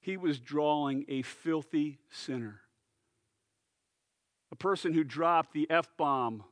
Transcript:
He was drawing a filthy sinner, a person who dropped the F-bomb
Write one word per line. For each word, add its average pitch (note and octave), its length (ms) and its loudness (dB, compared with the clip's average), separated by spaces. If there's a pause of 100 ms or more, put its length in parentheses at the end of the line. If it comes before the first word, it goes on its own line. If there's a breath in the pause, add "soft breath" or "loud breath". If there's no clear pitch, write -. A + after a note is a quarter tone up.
He F#3+ 160 -6
was D#3+ 240 0
drawing D3 680 0
a C3+ 160 -4
filthy D3+ 760 -2 (100)
sinner, A2+ 500 -8 (1900)
a C3+ 60 -14
person F3+ 380 0
who D#3 100 4
dropped E3 480 2
the D3+ 180 0
F-bomb C#3 800 0